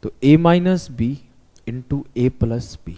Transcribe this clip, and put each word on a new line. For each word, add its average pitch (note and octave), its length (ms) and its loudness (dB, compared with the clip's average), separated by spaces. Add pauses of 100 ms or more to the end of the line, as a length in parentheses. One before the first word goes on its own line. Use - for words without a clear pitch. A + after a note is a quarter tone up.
तो A2 100 -8 (120)
a D3+ 140 8
minus F3 520 2 (100)
b B2+ 160 -2 (520)
into B2+ 360 -6 (140)
a B2 120 2 (120)
plus A#2 360 -4 (100)
b। E2 100 -14